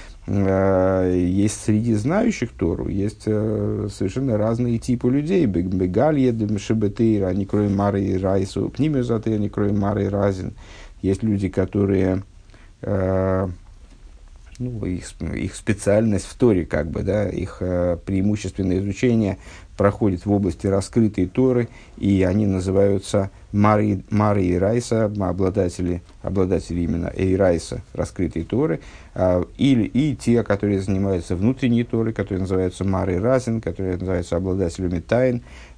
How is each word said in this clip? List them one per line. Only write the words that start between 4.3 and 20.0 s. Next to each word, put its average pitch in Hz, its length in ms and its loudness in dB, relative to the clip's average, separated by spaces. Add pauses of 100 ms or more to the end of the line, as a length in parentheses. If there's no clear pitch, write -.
разные 117 400 0
типы 123 320 0
людей. 151 340 2
Бег-, 92 300 0
бегалье 123 580 2
дем 107 260 -2
шебетейра, 107 680 2
они 95 180 0
кроем 101 320 2
мары 101 260 2
и 98 140 0
райсу, 98 540 0
пнимиозатейра, 120 640 0
они 101 140 -2
кроем 104 280 0
мары 101 260 0
и 95 40 0
разин. 98 440 0 (500)
Есть 95 200 0
люди, 101 280 0
которые, 95 720 2 (580)
э, 95 680 0 (1080)
ну, 120 280 -6
их, 90 200 -6
с-, - 280 -8
их - 200 -6
специальность 104 680 0
в - 120 -16
Торе, 101 280 4
как 80 260 -2
бы, - 120 -4
да, 98 260 0
их, - 320 -6
э, 90 420 0
преимущественное 95 760 -2
изучение 101 580 0 (400)
проходит 101 480 2